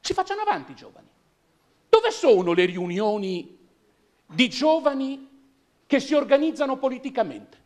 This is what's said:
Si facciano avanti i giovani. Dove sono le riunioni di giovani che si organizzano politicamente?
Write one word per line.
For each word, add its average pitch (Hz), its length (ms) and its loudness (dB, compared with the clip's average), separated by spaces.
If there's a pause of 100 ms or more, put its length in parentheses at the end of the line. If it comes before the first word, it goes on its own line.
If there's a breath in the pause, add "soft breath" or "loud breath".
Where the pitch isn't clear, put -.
Si - 140 -6
facciano 392 260 -4
avanti 190 320 -4
i - 20 -18
giovani. - 340 -20 (800)
Dove 440 220 4
sono 208 420 4
le 175 120 4
riunioni 185 920 -4 (680)
di 208 220 0
giovani 277 800 -2 (580)
che 277 140 2
si - 140 -4
organizzano 285 640 2
politicamente? 254 880 -6